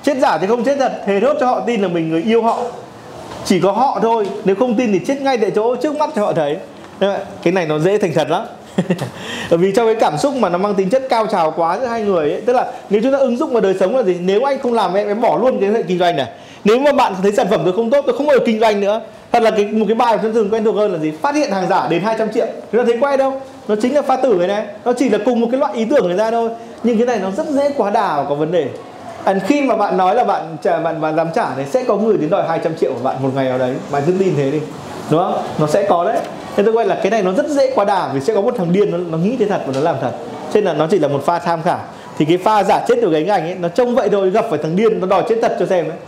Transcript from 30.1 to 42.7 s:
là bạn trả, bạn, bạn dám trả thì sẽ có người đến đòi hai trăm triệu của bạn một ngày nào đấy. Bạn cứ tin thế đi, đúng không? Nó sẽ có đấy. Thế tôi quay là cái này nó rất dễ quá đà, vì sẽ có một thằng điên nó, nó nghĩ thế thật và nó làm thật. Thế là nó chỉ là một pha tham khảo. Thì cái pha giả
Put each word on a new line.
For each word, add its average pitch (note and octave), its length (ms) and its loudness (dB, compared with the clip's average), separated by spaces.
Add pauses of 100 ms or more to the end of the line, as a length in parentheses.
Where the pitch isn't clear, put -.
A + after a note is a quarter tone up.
là A#3+ 80 2
bạn D#3+ 380 -2
trả, E3+ 180 0
bạn, D#3+ 220 -4
bạn D#3 140 -2
dám E3 200 2
trả E3 200 -2
thì C3+ 160 -4
sẽ B3 120 0
có G#3+ 120 2
người G#3 220 2
đến D3+ 120 0
đòi E3+ 180 0
hai E3 160 0
trăm D#3+ 140 -2
triệu D#3+ 160 0
của A#2+ 100 -6
bạn B2+ 200 -2
một C3+ 120 2
ngày C3+ 100 0
nào B2+ 120 0
đấy. B2+ 160 0 (180)
Bạn C#3+ 160 -2
cứ F3+ 120 2
tin F#3+ 180 2
thế C#3 140 0
đi, D3+ 80 -2 (500)
đúng D3+ 100 4
không? - 240 -2 (160)
Nó D#3 80 2
sẽ G3+ 220 2
có F3 160 2
đấy. A3 120 0 (380)
Thế G3+ 80 2
tôi A3 100 2
quay A3+ 120 2
là F3+ 100 0
cái F#3+ 160 0
này A3 120 0
nó F#3 100 0
rất C#4+ 140 0
dễ C#4 280 2
quá G3+ 100 4
đà, F3+ 280 0
vì C3+ 60 0
sẽ A3 140 -2
có G3+ 80 2
một A#3+ 160 0
thằng F3 160 0
điên G3 180 2
nó, E3+ 60 -2
nó E3 200 -4
nghĩ G3 220 0
thế G#3 60 2
thật F#3+ 200 -2
và C3+ 100 -4
nó C3+ 40 0
làm D#3 220 0
thật. B2 100 -2 (420)
Thế G#3 80 4
là F#3 120 0
nó D3+ 180 0
chỉ G3+ 80 4
là D3 80 2
một C3+ 180 -2
pha E3+ 140 2
tham E3+ 240 -2
khảo. D3+ 160 0 (380)
Thì D#3 80 2
cái E3+ 120 2
pha G#3+ 260 2
giả F3+ 240 2